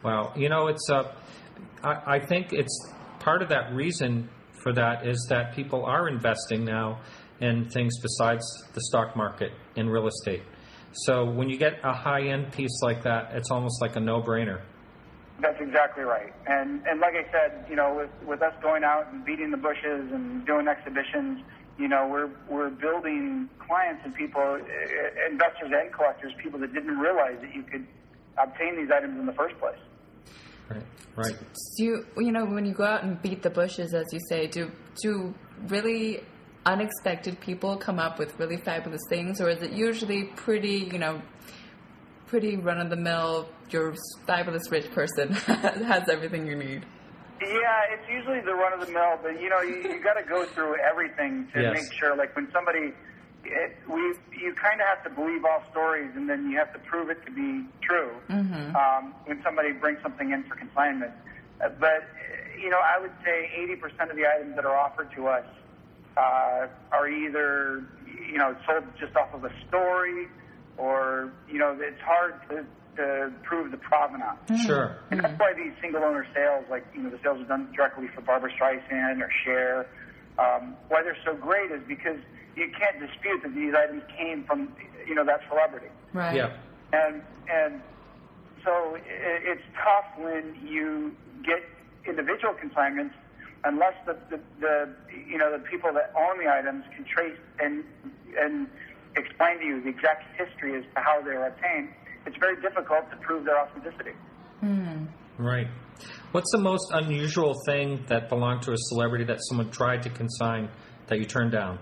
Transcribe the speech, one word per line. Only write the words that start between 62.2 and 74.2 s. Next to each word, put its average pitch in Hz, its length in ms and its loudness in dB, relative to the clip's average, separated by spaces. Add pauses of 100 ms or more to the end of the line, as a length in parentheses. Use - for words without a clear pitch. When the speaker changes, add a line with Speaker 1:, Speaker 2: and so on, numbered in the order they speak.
Speaker 2:
you 190 80 -4
know, 180 100 4
I 175 220 4
would 190 120 -8 (120)
say 165 320 0
eighty 175 200 -4
percent 160 340 -6
of 151 60 -8
the 151 120 2
items 147 280 2
that 143 100 -2
are 139 100 4
offered 143 400 0
to 131 120 -2
us, 127 160 4 (720)
uh, 127 500 4 (260)
are 143 160 4
either, 143 800 0 (440)
you 151 80 -6
know, 135 160 4 (120)
sold 160 180 2 (160)
just 151 160 -2
off 147 180 4
of 135 100 -10
a 123 60 -6 (180)
story, 180 600 2 (480)
or, 131 560 0 (160)
you 147 100 -4
know, 143 220 2
it's 147 220 -6
hard 170 320 4 (160)
to, 147 140 -6 (320)
to 139 360 0 (100)
prove 165 280 -4
the 131 80 -8
provenance. 139 600 2 (100)